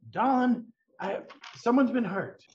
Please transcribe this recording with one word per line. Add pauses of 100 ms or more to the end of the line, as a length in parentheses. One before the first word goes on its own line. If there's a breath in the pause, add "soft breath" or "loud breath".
(100)
Dawn, (340)
I, (380)
someone's
been
hurt. (120)